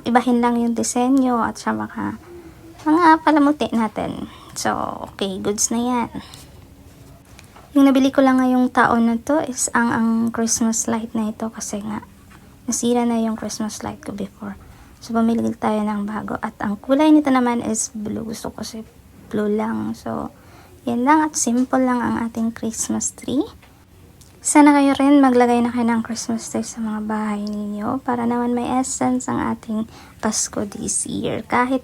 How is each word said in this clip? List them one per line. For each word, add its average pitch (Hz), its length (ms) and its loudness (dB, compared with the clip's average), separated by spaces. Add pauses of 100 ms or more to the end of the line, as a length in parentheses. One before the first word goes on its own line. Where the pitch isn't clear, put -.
ibahin 240 400 2
lang 240 160 2
yung 233 160 0
disenyo 247 640 0
at 214 160 -2
sa - 160 -6
mga, 214 480 -6 (640)
mga 320 400 4
palamuti 294 480 2
natin. - 560 -4 (320)
So, - 160 -2 (320)
okay, 196 320 -6
goods 208 320 -2
na 233 80 -2
yan. 240 300 -2 (1600)
Yung 277 160 6
nabili 269 240 4
ko - 80 2
lang 262 240 4
ngayong 254 320 2
taon 233 320 4
na 233 160 2
to 294 240 0
is - 240 -6
ang, 233 160 0
ang 226 220 0 (260)
Christmas 226 480 -2
light 226 320 -4
na 220 160 -2
ito 220 160 -8
kasi 214 320 -10
nga 214 240 -8 (640)
nasira 240 400 0
na 226 160 0
yung 220 160 -4
Christmas 214 480 -8
light - 160 -10
ko - 80 -10
before. 202 480 -10 (400)
So, - 160 -10
bumili 226 400 2
tayo 214 320 -2
ng 208 160 -4
bago. 208 400 -6
At 226 160 -10
ang 208 160 -4
kulay 302 400 4
nito 294 160 4
naman 240 320 0
is 220 320 -4
blue. 214 400 -8
So, 233 160 -10
kasi 220 320 -12 (480)
blue 208 160 -2
lang. 214 480 -2
So, - 400 -8 (480)
yan 240 240 0
lang 311 160 6
at 311 160 -4
simple 254 400 0
lang 247 240 0
ang 226 240 -2
ating 226 240 -4
Christmas 220 640 -6
tree. 277 320 -4 (1000)
Sana 294 240 8
kayo 277 240 6
rin 285 240 6
maglagay 247 400 6
na 240 160 0
kayo 240 160 2
ng 226 160 0
Christmas 226 400 -4
tree 226 160 -4
sa - 160 -10
mga 214 240 -4
bahay 214 400 -4
ninyo 208 560 -4
para 240 240 -4
naman 240 320 0
may 240 80 -2 (160)
essence 254 480 -2
ang 240 160 -2
ating 226 480 -4 (320)
Pasko - 400 -4
this - 400 -6
year. - 400 -6
Kahit 254 400 -2